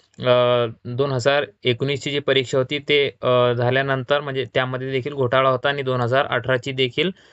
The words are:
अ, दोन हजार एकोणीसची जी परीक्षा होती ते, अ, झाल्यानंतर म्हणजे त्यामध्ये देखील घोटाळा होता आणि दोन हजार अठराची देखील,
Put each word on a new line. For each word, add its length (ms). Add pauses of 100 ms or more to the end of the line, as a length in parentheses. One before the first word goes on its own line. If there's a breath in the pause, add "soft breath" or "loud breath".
(180 soft breath)
अ, 480 (180)
दोन 260
हजार 340 (200)
एकोणीसची 460
जी 80
परीक्षा 400
होती 200
ते, 320 (120)
अ, 300
झाल्यानंतर 680
म्हणजे 240 (100)
त्यामध्ये 360
देखील 220
घोटाळा 380
होता 180
आणि 140
दोन 180
हजार 260
अठराची 460
देखील, 380 (220 soft breath)